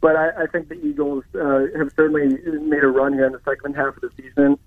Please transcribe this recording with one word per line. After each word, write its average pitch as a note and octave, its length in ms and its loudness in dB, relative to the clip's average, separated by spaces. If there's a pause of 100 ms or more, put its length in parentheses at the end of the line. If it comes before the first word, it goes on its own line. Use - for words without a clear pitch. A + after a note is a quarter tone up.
but D#3+ 160 4
I, E3 260 -2
I D#3+ 40 -4
think D#3+ 220 -6
the D#3+ 60 -14
Eagles, C#3+ 500 -4 (100)
uh, C#3 320 0 (120)
have C#3+ 180 -4
certainly D3+ 300 2 (340)
made D3+ 240 0
a C3+ 40 6
run C3+ 260 2
here C3+ 120 2
in C3 60 0
the C3 120 -12
second C#3+ 300 -6
half C#3 220 -4
of - 60 -14
the F#3 140 -8
season. C#3+ 500 2